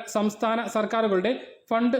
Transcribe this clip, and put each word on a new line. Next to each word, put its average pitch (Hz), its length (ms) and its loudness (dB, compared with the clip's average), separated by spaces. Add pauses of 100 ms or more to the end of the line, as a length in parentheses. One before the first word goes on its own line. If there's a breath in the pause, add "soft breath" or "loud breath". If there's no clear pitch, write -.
(160)
സംസ്ഥാന 220 440 0 (160)
സർക്കാരുകളുടെ 214 560 2 (400)
ഫണ്ട് 240 280 2